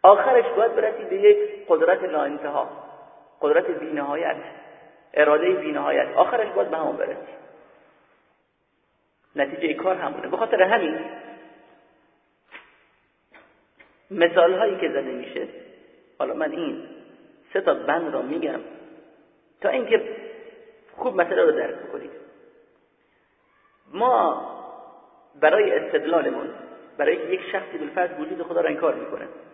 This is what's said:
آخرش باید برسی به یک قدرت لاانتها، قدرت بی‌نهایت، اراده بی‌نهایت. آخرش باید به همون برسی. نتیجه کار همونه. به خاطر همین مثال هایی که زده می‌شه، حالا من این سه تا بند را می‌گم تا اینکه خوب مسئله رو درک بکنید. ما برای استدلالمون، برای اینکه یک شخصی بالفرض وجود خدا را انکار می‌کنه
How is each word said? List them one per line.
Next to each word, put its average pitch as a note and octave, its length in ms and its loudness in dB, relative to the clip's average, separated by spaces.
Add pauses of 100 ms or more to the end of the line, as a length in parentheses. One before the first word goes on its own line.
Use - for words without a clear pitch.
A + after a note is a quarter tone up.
آخرش B3+ 420 8 (120)
باید A3+ 180 2
برسی G#3+ 280 0
به F#3 120 -4
یک G3+ 220 8 (300)
قدرت F3 360 4
لاانتها، D3 640 -4 (720)
قدرت D#3 300 4
بی‌نهایت، D3+ 680 -4 (760)
اراده D3+ 400 4
بی‌نهایت. C#3+ 640 0
آخرش A3 320 2
باید - 220 -2
به D#3+ 80 -4
همون D3+ 200 -4
برسی. - 340 -8 (2000)
نتیجه D3 380 -2
کار F#3 220 -2
همونه. C#3+ 320 -8
به - 100 -4
خاطر - 240 2
همین F#3+ 380 2 (3000)
مثال F3 420 4
هایی G3+ 240 0
که F3 120 -2
زده C3 220 -4
می‌شه، - 360 -8 (720)
حالا C3 140 -4
من D#3 180 -4
این E3 320 -8 (680)
سه F#3+ 80 0
تا F3 120 2
بند D#3 400 -2
را C3 80 -2
می‌گم C#3 380 -4 (1000)
تا G3+ 80 0
اینکه A3+ 320 0 (920)
خوب F#3+ 260 -2
مسئله F3+ 220 2
رو D#3 80 6
درک C3 240 -2
بکنید. - 360 -14 (1800)
ما G#3+ 540 2 (920)
برای F#3 320 6
استدلالمون، D3+ 800 -2 (480)
برای D#3 200 2
اینکه D#3+ 160 -4
یک F#3 80 -4 (100)
شخصی F#3+ 260 -8
بالفرض E3+ 320 -4 (100)
وجود D#3+ 240 -8
خدا E3+ 180 -2
را D#3+ 80 2
انکار D3+ 260 0
می‌کنه - 320 -12 (260)